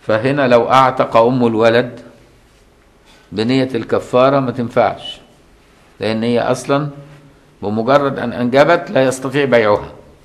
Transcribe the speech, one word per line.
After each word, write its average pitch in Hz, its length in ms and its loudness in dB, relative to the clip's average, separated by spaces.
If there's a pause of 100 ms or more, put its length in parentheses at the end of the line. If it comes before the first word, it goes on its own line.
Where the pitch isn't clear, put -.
فهنا 127 460 0
لو 117 220 4
أعتق 131 460 2
أم 120 300 4
الولد 117 540 0 (1300)
بنية 123 420 0
الكفارة 123 640 0
ما 123 100 -4
تنفعش، 113 680 -2 (800)
لأن 110 220 -4
هي 120 180 0
أصلا 139 480 -2 (760)
بمجرد 123 560 -2
أن 117 140 -6
أنجبت 135 580 0
لا 131 140 2
يستطيع 131 400 -2
بيعها 113 480 0 (320)